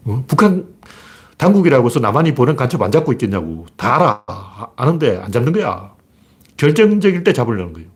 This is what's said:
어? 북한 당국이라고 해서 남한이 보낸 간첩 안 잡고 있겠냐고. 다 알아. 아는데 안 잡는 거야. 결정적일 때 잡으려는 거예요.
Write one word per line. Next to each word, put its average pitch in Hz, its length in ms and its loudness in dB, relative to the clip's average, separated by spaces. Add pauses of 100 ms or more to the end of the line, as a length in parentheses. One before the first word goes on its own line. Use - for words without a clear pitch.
어? 123 220 -6
북한 185 400 2 (680)
당국이라고 165 500 4
해서 123 120 0
남한이 131 360 0
보낸 127 200 2
간첩 127 260 -2
안 95 100 -2
잡고 156 220 0
있겠냐고. 85 520 -6 (120)
다 123 180 -2
알아. 135 280 0 (520)
아는데 139 480 -2
안 101 80 -12
잡는 123 220 -2
거야. 98 400 -6 (640)
결정적일 185 680 2
때 202 100 2
잡으려는 101 400 -4
거예요. 80 220 -20